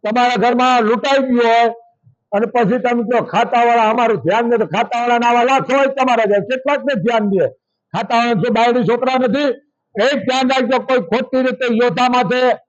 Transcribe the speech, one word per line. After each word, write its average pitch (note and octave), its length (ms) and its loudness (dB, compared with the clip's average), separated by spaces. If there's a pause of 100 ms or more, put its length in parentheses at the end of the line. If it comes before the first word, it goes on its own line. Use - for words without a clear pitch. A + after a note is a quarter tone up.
(100)
તમારા B3 260 0
ઘરમાં B3 460 2
લૂંટાઈ C4+ 400 0
ગયો A#3+ 260 0
હોય A#3 260 2 (580)
અને G#3 140 0
પછી A#3 320 0
તમે A#3+ 240 -2
કહો, A3+ 220 -2
"ખાતાવાળા A#3 580 2
અમારું A3+ 360 0
ધ્યાન G#3+ 320 0
દે", A#3+ 60 2
તો G#3 100 0
ખાતાવાળાના A#3+ 640 -2
આવા A#3+ 140 2
લાખો C4 340 0
હોય C#4 100 2
તમારા B3+ 380 0
જેવા, G3+ 140 2
કેટલાકને C4 560 -2
ધ્યાન G#3+ 340 0
દે? F#3 200 0 (480)
ખાતાવાળા A#3 340 -2
શું A3 240 -2
બાયડી A#3+ 300 2
છોકરા B3+ 340 0
નથી? B3+ 240 0 (600)
એક C#4 120 2
ધ્યાન B3+ 360 -2
રાખજો, C4 280 0
કોઈ B3+ 200 -2
ખોટી B3+ 440 -2
રીતે B3+ 320 -2
યોદ્ધા B3 340 0
માથે B3 460 2 (140)